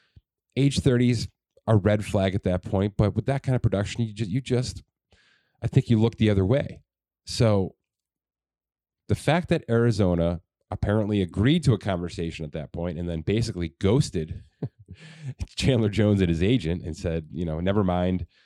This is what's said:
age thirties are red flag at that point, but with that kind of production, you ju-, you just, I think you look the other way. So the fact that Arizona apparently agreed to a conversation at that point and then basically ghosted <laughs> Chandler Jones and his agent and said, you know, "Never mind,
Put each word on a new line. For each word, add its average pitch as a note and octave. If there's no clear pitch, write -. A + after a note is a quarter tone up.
age C#3
thirties B2
are A2
red G#2
flag F#2+
at G2
that F2+
point, G2
but G2+
with -
that C3+
kind B2+
of A#2
production, G2+
you A2
ju-, G#2
you G#2
just, B2+
I A#2
think -
you A2
look A2
the G#2+
other G2
way. B2
So G#2
the G#2
fact D#3+
that E3
Arizona F#2
apparently G#2
agreed A2
to C3
a G2+
conversation E2+
at D2
that D2+
point E2
and F2
then E2
basically F#2+
ghosted F#2+
<laughs> -
Chandler A2+
Jones G#2
and F2+
his E2
agent F2+
and D#2+
said, E2
you E2+
know, D#2+
"Never G2
mind, F2+